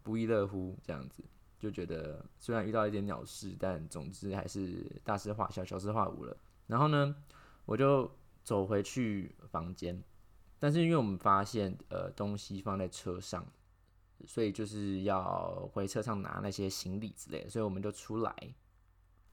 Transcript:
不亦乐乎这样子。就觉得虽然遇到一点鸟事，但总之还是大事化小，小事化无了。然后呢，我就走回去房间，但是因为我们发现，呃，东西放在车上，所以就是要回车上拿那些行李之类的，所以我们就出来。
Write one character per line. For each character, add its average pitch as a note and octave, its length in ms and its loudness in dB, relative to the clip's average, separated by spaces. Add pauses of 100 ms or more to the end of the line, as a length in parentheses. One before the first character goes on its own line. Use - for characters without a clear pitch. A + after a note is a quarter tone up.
不 A2 120 -2
亦 A2+ 120 2
乐 G#2+ 180 6
乎 F#2+ 380 -4
这 E2+ 100 -6
样 C2+ 160 -8
子。 - 140 -16 (340)
就 G#2+ 140 -4
觉 F#2 120 -4
得 D#2 400 -6 (140)
虽 - 180 -2
然 A2 80 2
遇 G#2+ 80 -2
到 G#2+ 140 4
一 G#2 60 0
点 G2+ 120 0
鸟 E2+ 220 -4
事， F#2 340 -10
但 E2 300 -2
总 D#2+ 220 -8
之 G2 240 -6
还 F#2+ 120 -4
是 F2+ 560 -6
大 G#2 140 2
事 G#2 160 -2
化 G#2 160 0
小， F#2 160 -4
小 F#2 140 -4
事 G2+ 120 -2
化 G#2+ 160 4
无 - 180 -6
了。 - 120 -10 (300)
然 A2+ 120 2
后 D3+ 100 6
呢， C#3+ 260 4 (500)
我 G#2 100 0
就 C3+ 400 6 (280)
走 G2+ 200 4
回 G2+ 200 4
去 G#2 520 0 (140)
房 E2+ 240 -4
间， F2 260 -6 (600)
但 D3 120 4
是 E3+ 120 6
因 E3 80 6
为 E3+ 40 8
我 D3 60 8
们 G2 160 2
发 G2 260 6
现， G2+ 320 0 (140)
呃， F2+ 220 -2
东 G#2 260 -2
西 G2 240 -8
放 F#2+ 160 0
在 F#2+ 100 0
车 F2+ 300 -4
上， - 260 -6 (840)
所 - 180 -2
以 G#2 80 4
就 G#2+ 140 -2
是 G2+ 380 -2
要 F#2 680 0
回 G2 140 0
车 G#2+ 140 0
上 G#2+ 200 0
拿 F2+ 220 -4
那 G2+ 80 -2
些 F#2+ 180 0
行 F#2+ 300 -4
李 A2 120 -6
之 - 200 -14
类 - 140 -6
的， - 40 -12
所 A2+ 120 -2
以 - 20 2
我 G#2 60 2
们 F#2+ 120 -4
就 G#2 80 -2
出 A2 340 -2
来。 - 120 -2 (960)